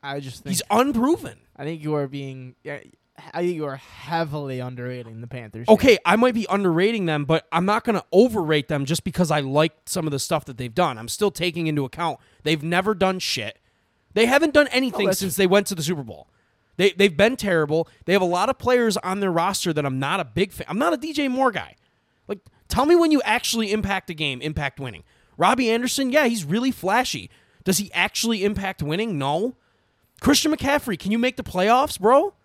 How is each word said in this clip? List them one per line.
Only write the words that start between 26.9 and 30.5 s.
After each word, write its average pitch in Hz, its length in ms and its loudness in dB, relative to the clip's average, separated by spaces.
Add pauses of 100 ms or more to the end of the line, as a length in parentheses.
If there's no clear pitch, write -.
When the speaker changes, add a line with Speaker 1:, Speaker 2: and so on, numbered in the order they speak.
Speaker 2:
Does - 140 0
he 101 140 -6
actually 208 520 0
impact 196 380 -4
winning? 175 360 -4
No. 156 380 -2 (640)
Christian 294 340 4